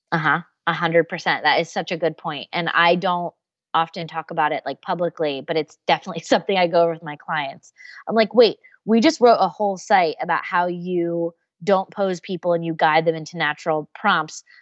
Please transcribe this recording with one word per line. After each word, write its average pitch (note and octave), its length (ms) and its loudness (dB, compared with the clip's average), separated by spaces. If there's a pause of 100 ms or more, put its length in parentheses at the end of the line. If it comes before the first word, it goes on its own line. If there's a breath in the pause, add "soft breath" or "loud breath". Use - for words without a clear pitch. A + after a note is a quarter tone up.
(120)
Uh-huh. D#3 280 0 (260)
A E3 80 0
hundred E3 340 2
percent. D#3 360 -4
That D3 160 2
is E3 120 -4
such F#3 200 -6
a E3+ 40 -4
good E3 220 -4
point. D3 340 -10
And E3+ 160 -4
I E3+ 280 2
don't F3 360 -4 (400)
often E3 340 -4
talk D#3+ 240 -10
about D#3 220 -2
it, D3 140 -6
like, C#3 160 -8
publicly, E3 580 -4
but D#3+ 160 -6
it's D3+ 300 -4
definitely E3 360 -2
<laughs> - 20 -14
something G3 340 0
I F3+ 80 4
go E3+ 160 4
over E3+ 100 2
with D#3+ 100 -12
my D3 140 -12
clients. D3 560 -8 (340 loud breath)
I'm G#3 80 -4
like, A3 200 0
"Wait, A3 240 6 (260 soft breath)
we A3+ 160 4
just D#4 200 4
wrote A#3 200 8
a F#3+ 80 4
whole G3+ 300 -4
site F3+ 420 2
about E3 240 -2
how F3+ 220 0
you E3+ 680 -2 (320)
don't F#3+ 260 2
pose F#3+ 300 -4
people F3+ 320 -4
and E3+ 120 -2
you E3 100 -4
guide D#3+ 320 2
them E3 80 2
into D#3+ 240 -12
natural D3+ 560 -4
prompts, E3+ 500 -2 (180 soft breath)